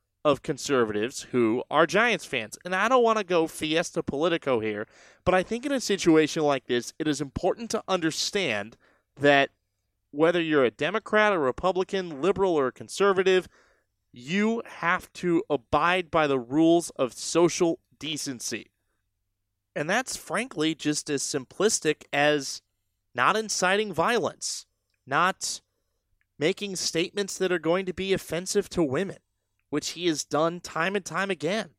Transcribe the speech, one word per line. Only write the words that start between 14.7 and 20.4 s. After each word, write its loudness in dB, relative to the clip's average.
to 0
abide 0
by 2
the 2
rules 2
of -2
social 0
decency. -8
And -4
that's -2
frankly -4